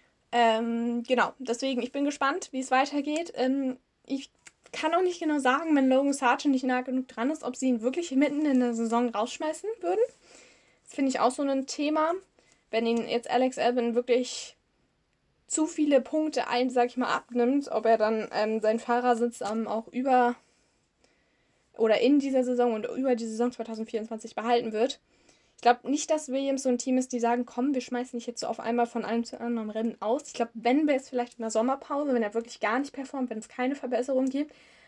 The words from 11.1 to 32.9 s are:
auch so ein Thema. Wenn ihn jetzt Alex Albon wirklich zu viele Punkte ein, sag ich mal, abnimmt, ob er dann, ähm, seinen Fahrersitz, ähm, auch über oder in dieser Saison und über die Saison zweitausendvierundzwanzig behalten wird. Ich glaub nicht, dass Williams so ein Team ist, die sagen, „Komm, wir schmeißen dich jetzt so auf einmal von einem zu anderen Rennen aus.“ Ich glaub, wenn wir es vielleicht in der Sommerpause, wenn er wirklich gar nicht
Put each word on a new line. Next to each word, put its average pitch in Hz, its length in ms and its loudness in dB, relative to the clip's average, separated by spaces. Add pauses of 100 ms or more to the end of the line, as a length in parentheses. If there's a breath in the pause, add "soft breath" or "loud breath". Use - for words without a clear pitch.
auch 247 120 4
so 277 100 -4
ein 269 240 -2
Thema. 311 480 0 (580 soft breath)
Wenn 226 140 0
ihn 233 220 0
jetzt 233 220 -4
Alex 254 280 2
Albon 233 380 0
wirklich 247 600 -2 (920)
zu 320 200 -2
viele 285 340 2
Punkte 311 460 -2
ein, 254 220 0
sag 247 160 2
ich 247 120 -6
mal, 254 160 0
abnimmt, 247 560 0
ob 226 160 -2
er 226 120 6
dann, 220 340 0
ähm, 220 300 0
seinen 220 180 2
Fahrersitz, 240 600 0
ähm, 220 260 -4
auch 220 200 -4
über 247 480 2 (1400 soft breath)
oder 220 220 4
in 285 180 6
dieser 269 240 2
Saison 247 300 2
und 214 120 -4
über 262 300 0
die 233 100 -4
Saison 226 260 -2
zweitausendvierundzwanzig 226 840 -8
behalten 233 380 0
wird. 226 260 0 (560 soft breath)
Ich - 60 -20
glaub 240 220 4
nicht, 294 260 -2
dass 311 200 -2
Williams 269 340 -2
so 262 60 0
ein 247 80 2
Team 254 200 0
ist, 254 140 -2
die 247 80 -2
sagen, 240 260 0
„Komm, 262 280 -2
wir 262 80 0
schmeißen 247 380 -6
dich 226 80 -12
jetzt 233 140 -8
so - 60 -6
auf 233 120 -6
einmal 240 260 0
von 233 200 -4
einem 233 180 -2
zu 240 160 -14
anderen 226 300 -4
Rennen 220 320 -4
aus.“ 233 260 -2
Ich - 60 -16
glaub, 233 200 -4
wenn 254 340 2
wir 294 80 4
es 262 140 -4
vielleicht 240 280 -4
in - 40 -10
der 220 100 -4
Sommerpause, 277 600 0
wenn 240 100 2
er 208 100 -2
wirklich 226 260 -6
gar 220 200 0
nicht 277 140 -6